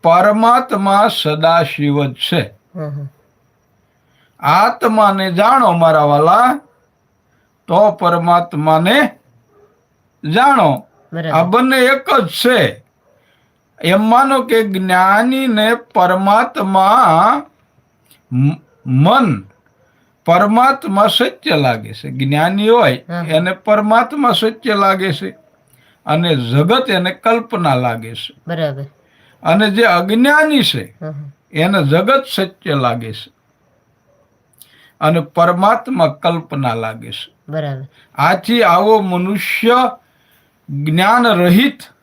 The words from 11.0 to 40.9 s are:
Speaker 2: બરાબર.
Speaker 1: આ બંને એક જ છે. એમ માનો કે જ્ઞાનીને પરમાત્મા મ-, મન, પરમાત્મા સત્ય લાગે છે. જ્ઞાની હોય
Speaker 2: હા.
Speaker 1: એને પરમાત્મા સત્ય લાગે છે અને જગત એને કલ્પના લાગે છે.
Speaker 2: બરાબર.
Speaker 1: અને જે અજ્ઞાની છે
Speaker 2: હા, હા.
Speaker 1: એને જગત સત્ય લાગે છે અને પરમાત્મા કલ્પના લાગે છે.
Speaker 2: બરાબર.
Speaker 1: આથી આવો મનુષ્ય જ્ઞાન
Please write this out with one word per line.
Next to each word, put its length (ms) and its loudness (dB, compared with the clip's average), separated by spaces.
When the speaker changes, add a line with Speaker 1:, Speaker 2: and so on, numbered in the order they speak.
Speaker 2:
બરાબર. 240 -4
Speaker 1:
આ 60 4
બંને 340 2
એક 300 2
જ 100 -4
છે. 540 -2
એમ 220 0
માનો 420 2
કે 200 0
જ્ઞાનીને 1120 0
પરમાત્મા 1500 2
મ-, 280 0
મન, 640 0
પરમાત્મા 840 2
સત્ય 480 -2
લાગે 380 -2
છે. 180 -14
જ્ઞાની 580 -2
હોય 280 2
Speaker 2:
હા. 200 -8
Speaker 1:
એને 260 -2
પરમાત્મા 800 0
સત્ય 420 -4
લાગે 380 0
છે 220 -10
અને 300 0
જગત 540 0
એને 220 -2
કલ્પના 640 -2
લાગે 380 -4
છે. 200 -14
Speaker 2:
બરાબર. 380 -6
Speaker 1:
અને 280 2
જે 160 2
અજ્ઞાની 760 2
છે 380 -6
Speaker 2:
હા, 100 -12
હા. 200 -16
Speaker 1:
એને 320 0
જગત 420 0
સત્ય 500 -6
લાગે 360 -4
છે 200 -18
અને 200 0
પરમાત્મા 840 0
કલ્પના 680 -4
લાગે 380 -10
છે. 200 -16
Speaker 2:
બરાબર. 360 -8
Speaker 1:
આથી 480 0
આવો 380 4
મનુષ્ય 960 -2
જ્ઞાન 580 0